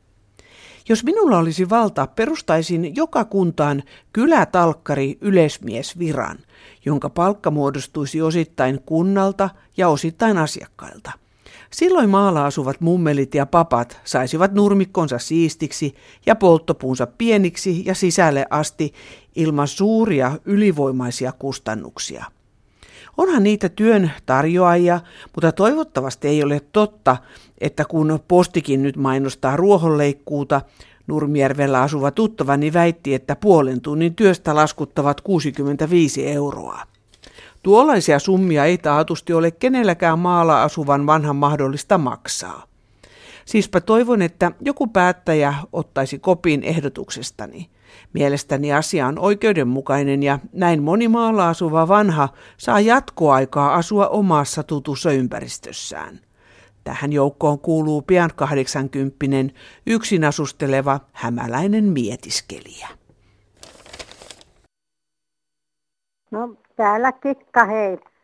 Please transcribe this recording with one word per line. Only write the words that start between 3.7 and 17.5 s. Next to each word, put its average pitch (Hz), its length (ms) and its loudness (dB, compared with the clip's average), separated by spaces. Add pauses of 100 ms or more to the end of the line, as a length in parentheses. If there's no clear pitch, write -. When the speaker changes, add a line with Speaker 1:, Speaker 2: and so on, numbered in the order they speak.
Speaker 1:
kylätalkkari 170 1080 0
ylesmiesviran, 143 1160 -2 (480)
jonka 143 240 -2
palkka 180 420 0
muodostuisi 147 720 -4
osittain 156 640 0
kunnalta 196 640 0 (280)
ja 180 120 2
osittain 165 480 0
asiakkailta. - 720 -8 (640)
Silloin 330 360 2
maalla 190 360 4
asuvat 139 360 -4
mummelit 160 540 0
ja 139 100 0
papat 135 580 0
saisivat 160 500 -2
nurmikkonsa 190 680 2
siistiksi 160 760 -4 (300)
ja 226 100 4
polttopuunsa 160 720 2 (100)
pieniksi 190 680 0